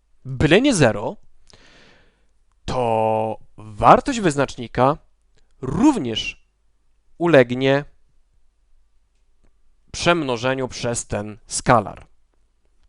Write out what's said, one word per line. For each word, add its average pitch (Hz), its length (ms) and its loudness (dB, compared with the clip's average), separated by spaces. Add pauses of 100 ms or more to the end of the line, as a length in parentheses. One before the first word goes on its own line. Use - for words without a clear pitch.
(240)
byle 143 360 2
nie 269 140 2
zero, 120 420 0 (1500)
to 110 760 -2 (180)
wartość 131 640 2
wyznacznika 139 800 -2 (640)
również 135 840 -2 (720)
ulegnie 131 680 4 (2000)
przemnożeniu 131 760 -2
przez - 380 -8
ten 107 400 -10
skalar. - 600 -2 (840)